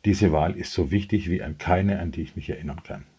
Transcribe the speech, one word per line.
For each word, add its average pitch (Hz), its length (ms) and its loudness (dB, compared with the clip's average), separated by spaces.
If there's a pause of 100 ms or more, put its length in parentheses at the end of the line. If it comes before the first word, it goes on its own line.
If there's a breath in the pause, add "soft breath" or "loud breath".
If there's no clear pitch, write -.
Diese 98 280 6
Wahl 78 220 2
ist - 200 -8
so 78 160 0
wichtig 98 400 0
wie 92 120 -2
an 78 140 -8
keine, 95 420 2
an 90 140 -4
die 85 80 -6
ich 78 160 -8
mich 85 140 -10
erinnern 78 320 -8
kann. - 220 -12 (140)